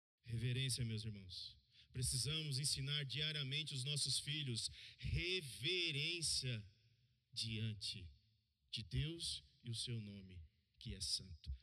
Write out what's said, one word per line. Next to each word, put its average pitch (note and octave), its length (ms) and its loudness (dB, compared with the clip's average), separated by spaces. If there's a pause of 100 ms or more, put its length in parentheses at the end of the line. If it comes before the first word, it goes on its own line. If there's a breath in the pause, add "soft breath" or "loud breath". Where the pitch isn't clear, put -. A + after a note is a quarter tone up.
(260)
Reverência, B2 600 0
meus A2 180 0
irmãos. G2 540 -8 (340 loud breath)
Precisamos C3+ 680 2
ensinar D3 440 2
diariamente D3 680 0
os B2+ 100 0
nossos C#3 360 2
filhos C#3+ 500 0 (300 loud breath)
reverência D#3+ 1600 2 (680)
diante G#2+ 720 -2 (640)
de A2+ 120 -2
Deus D#3 600 -2 (200)
e A#2+ 80 -6
o A2 40 -2
seu A#2 240 -2
nome, G2 400 -8 (380)
que G#2+ 160 -6
é F#2+ 80 -6
santo. - 600 -2